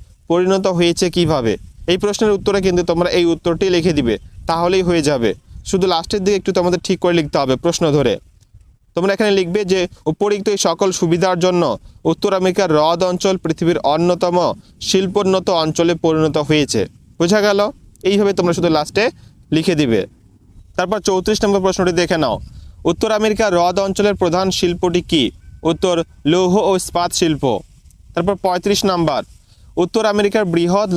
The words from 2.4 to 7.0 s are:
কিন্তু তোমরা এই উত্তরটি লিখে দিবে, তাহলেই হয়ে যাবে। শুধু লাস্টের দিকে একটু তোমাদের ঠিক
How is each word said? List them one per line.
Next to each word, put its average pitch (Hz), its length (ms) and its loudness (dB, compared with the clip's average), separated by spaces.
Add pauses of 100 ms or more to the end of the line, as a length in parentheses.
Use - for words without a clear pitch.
কিন্তু 180 240 2
তোমরা 175 180 2 (100)
এই 175 60 2
উত্তরটি 165 460 0
লিখে 170 280 2
দিবে, 117 160 0 (320)
তাহলেই 175 420 0
হয়ে 165 200 2
যাবে। 120 220 0 (400)
শুধু 190 160 0
লাস্টের 180 380 0
দিকে 202 160 2
একটু 190 120 -4
তোমাদের 180 340 0
ঠিক 185 160 0